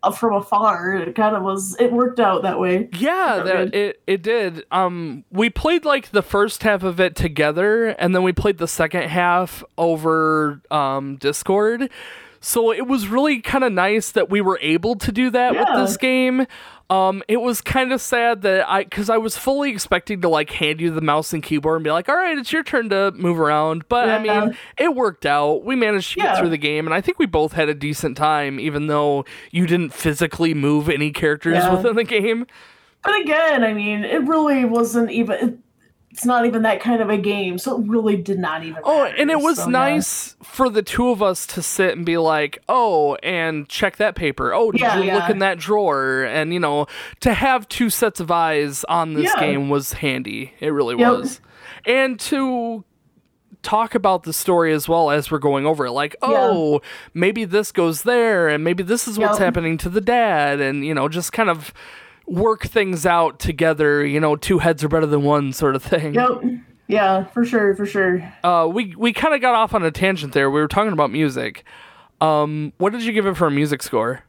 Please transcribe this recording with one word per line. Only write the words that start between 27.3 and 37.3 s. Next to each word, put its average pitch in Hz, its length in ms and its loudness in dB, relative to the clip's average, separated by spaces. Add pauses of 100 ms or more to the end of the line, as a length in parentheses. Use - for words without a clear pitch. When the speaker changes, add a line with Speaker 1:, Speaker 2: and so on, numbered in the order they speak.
Speaker 2:
had 156 160 0
a 151 40 0
decent 147 440 -4
time, 147 420 0
even 147 260 -4
though 147 400 0 (240)
you 175 160 0
didn't 170 280 0
physically 165 600 -2
move 147 340 2
any 151 220 0
characters 151 460 0
Speaker 1:
Yeah. 180 180 4
Speaker 2:
within 208 220 2
the 233 80 2
game. 226 420 0 (580)
Speaker 1:
But 403 160 2
again, 302 440 2
I 220 100 2
mean, 208 300 -4
it - 240 -2
really 294 380 2
wasn't 233 440 0
even, 214 260 -2 (140)
it, - 80 -10 (540)
it's - 140 -12
not 240 200 2
even 240 160 0
that 220 180 2
kind 233 220 0
of 208 80 -2
a 214 80 2
game, 190 400 -2